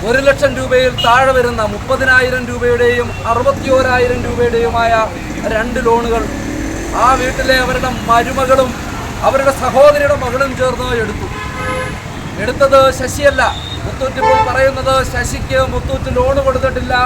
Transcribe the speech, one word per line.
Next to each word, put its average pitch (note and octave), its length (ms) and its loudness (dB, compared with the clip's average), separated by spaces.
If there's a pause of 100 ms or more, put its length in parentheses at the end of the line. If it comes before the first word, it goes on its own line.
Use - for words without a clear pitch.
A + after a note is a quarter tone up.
ഒരു B3+ 180 0
ലക്ഷം C4+ 300 2
രൂപയിൽ B3+ 360 2 (120)
താഴെ B3+ 320 4
വരുന്ന A#3+ 240 0 (120)
മുപ്പതിനായിരം B3+ 760 0
രൂപയുടെയും A#3+ 580 0 (240)
അറുപത്തിയോരായിരം B3 920 2
രൂപയുടെയുമായ A#3 680 0 (640)
രണ്ട് A3+ 300 -2
ലോണുകൾ A#3 380 2 (760)
ആ A#3 60 4 (120)
വീട്ടിലെ C4 360 0 (100)
അവരുടെ B3+ 240 -2 (200)
മരുമകളും B3+ 600 2 (580)
അവരുടെ C4+ 260 2 (100)
സഹോദരിയുടെ C#4+ 600 4
മകളും C4 360 0
ചേർന്ന് B3+ 280 -2 (140)
എടുത്തു. - 260 -6 (1160)
എടുത്തത് C4+ 360 4 (200)
ശശിയല്ല. C4 420 0 (440)
മുത്തൂറ്റ് - 360 -6
ഇപ്പോൾ A4 180 4 (100)
പറയുന്നത് C4 460 2 (160)
ശശിക്ക് B3+ 480 -2 (140)
മുത്തൂറ്റ് C4 440 -4
ലോൺ C4+ 300 2
കൊടുത്തിട്ടില്ല B3+ 460 -2 (120)